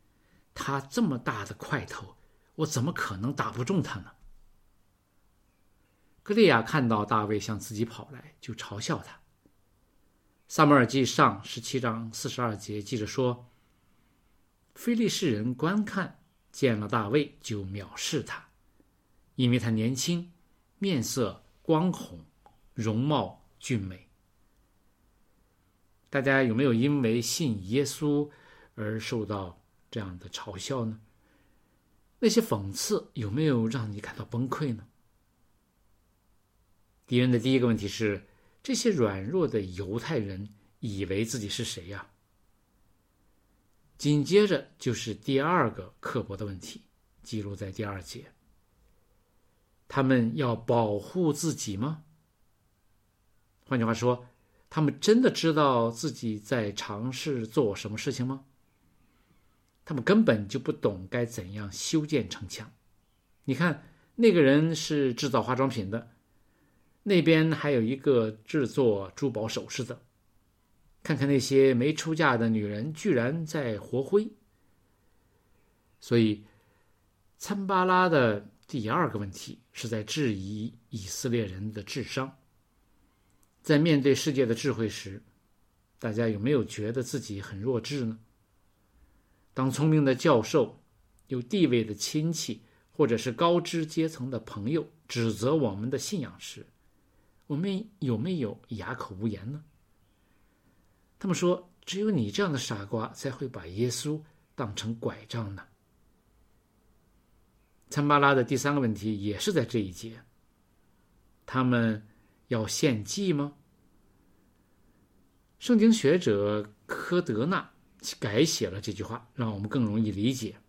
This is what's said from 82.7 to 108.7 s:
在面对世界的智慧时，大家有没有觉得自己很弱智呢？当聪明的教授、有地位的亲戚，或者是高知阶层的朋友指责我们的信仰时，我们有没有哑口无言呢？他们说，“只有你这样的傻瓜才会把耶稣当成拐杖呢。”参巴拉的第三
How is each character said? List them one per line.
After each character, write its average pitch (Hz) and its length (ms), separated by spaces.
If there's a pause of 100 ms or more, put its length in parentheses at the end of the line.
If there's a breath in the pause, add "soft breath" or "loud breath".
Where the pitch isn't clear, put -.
在 151 140
面 151 240
对 135 120
世 143 200
界 131 100
的 113 120
智 135 160
慧 110 180
时， 101 320 (800)
大 113 120
家 113 160
有 104 120
没 110 100
有 131 160
觉 110 260
得 123 120
自 127 160
己 104 200
很 101 200
弱 120 200
智 139 260
呢？ 113 140 (1300)
当 131 160
聪 139 180
明 156 180
的 131 100
教 127 260
授、 - 420 (440)
有 127 140
地 170 260
位 120 160
的 107 100
亲 156 380
戚， - 300 (300 soft breath)
或 151 140
者 117 120
是 123 140
高 170 300
知 165 240
阶 160 220
层 135 220
的 120 100
朋 104 300
友 156 180 (200)
指 113 260
责 120 220
我 127 200
们 110 160
的 139 80
信 180 220
仰 92 180
时， - 260 (800)
我 147 100
们 190 320 (120)
有 123 180
没 175 200
有 107 220 (100)
哑 117 260
口 - 240
无 110 80
言 101 240
呢？ 151 120 (1600)
他 196 80
们 180 80
说 180 360 (140)
，“只 190 140
有 214 100
你 117 220
这 202 100
样 185 100
的 135 60
傻 104 260
瓜 110 300
才 - 160
会 131 180
把 92 200
耶 104 200
稣 151 320 (360 soft breath)
当 104 200
成 113 200
拐 113 300
杖 107 280
呢。” - 140 (2250)
参 147 160
巴 147 100
拉 139 160
的 127 100
第 127 140
三 143 160